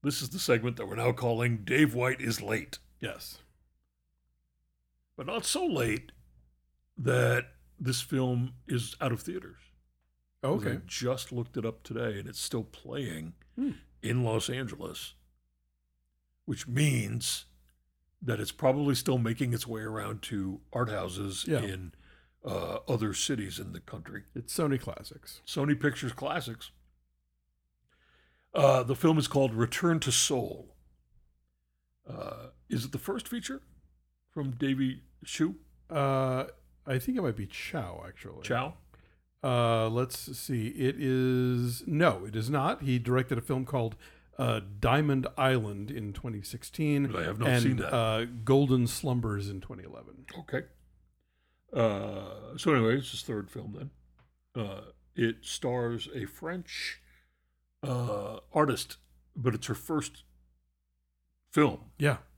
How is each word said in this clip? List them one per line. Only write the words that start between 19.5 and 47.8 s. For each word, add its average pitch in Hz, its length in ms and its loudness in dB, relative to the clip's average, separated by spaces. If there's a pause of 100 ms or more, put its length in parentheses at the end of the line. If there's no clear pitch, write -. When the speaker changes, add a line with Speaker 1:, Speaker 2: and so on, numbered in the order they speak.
Speaker 1:
its 117 120 -2
way 110 180 -8
around 107 400 -6
to 95 380 -4 (120)
art 120 160 0
houses 95 580 -4
Speaker 2:
Yeah. 147 140 2
Speaker 1:
in, 92 340 -6 (500)
uh, 92 420 -4
other 107 260 2
cities 98 460 -2
in 90 140 -10
the 85 80 -12
country. 98 420 -12 (100)
Speaker 2:
It's - 240 -8
Sony 139 240 2
Classics. - 640 -12
Speaker 1:
Sony 143 340 2
Pictures 131 340 0
Classics. 131 580 -6 (1800)
Uh, 135 300 8
the 127 100 2
film 160 240 6
is 143 80 4
called 135 260 4
Return 120 460 2
to 127 140 0
Seoul. 104 640 0 (1300)
Uh, - 440 -12 (180)
is 117 160 0
it 135 80 -10
the 139 80 -6
first - 260 -6
feature 262 360 -8 (680)
from 135 220 -4
Davey 131 500 0 (220)
Hsu? - 320 0 (340)
Speaker 2:
Uh, 131 560 2 (400)
I 127 140 0
think 254 180 0
it 202 40 0
might 123 120 2
be 101 140 -4
Chow, 92 580 -6
actually. - 380 -14
Speaker 1:
Chow? 131 320 -2 (640)
Speaker 2:
Uh, 117 460 4
let's 123 500 -2
see. 117 300 -2
It 131 320 0
is, 127 880 2
no, 147 360 4
it 107 120 -6
is 110 120 -2
not. 147 340 0
He 127 180 2
directed 123 380 2
a 117 40 -4
film 131 240 -2
called, 117 300 -2 (420)
uh, 117 220 2 (180)
Diamond 135 480 4 (100)
Island 107 540 2
in 107 220 -6
twenty 107 300 -8
sixteen. 143 760 0
Speaker 1:
I 87 80 0
have 101 160 -2
not 123 80 4
Speaker 2:
and, 123 140 6
Speaker 1:
seen 113 160 4
that. - 140 -2